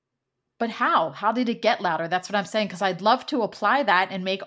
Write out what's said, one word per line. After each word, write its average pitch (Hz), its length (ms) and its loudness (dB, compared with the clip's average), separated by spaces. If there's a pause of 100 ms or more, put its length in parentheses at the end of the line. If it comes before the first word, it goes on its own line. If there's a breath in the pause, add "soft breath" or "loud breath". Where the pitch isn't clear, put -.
(600)
But 226 120 -2
how? 240 400 2
How 202 200 -2
did 233 180 0
it - 120 -4
get 226 200 2
louder? 165 260 -2
That's 180 220 -2
what 202 60 -4
I'm 196 100 0
saying, 214 240 -2
'cause 180 120 -8
I'd 185 200 0
love 240 260 2
to 254 160 0
apply 220 400 0
that 190 280 4
and 190 120 -6
make 190 240 -2